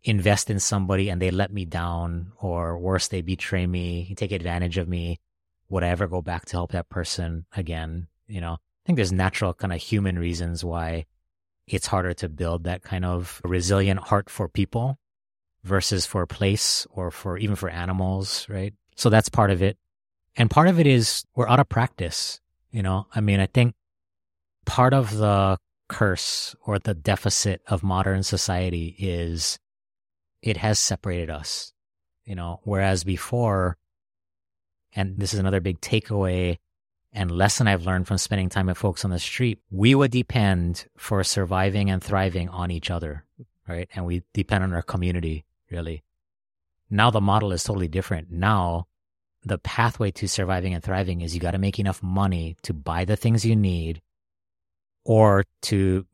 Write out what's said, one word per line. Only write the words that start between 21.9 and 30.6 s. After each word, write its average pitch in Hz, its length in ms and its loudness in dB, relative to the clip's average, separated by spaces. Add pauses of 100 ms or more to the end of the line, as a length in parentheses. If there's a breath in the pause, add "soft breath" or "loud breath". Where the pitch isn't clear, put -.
you 110 120 -4
know? 95 320 -2
I 110 80 0
mean, 98 180 4
I 95 60 4
think 120 280 4 (920)
part 127 260 4
of 113 240 2
the 98 420 4 (300)
curse - 640 -2 (120)
or 101 120 0
the 104 140 -4
deficit 95 720 0
of 95 160 -2
modern 95 400 0
society 90 760 -2
is 85 600 -4 (840)
it 113 160 -2
has 107 200 2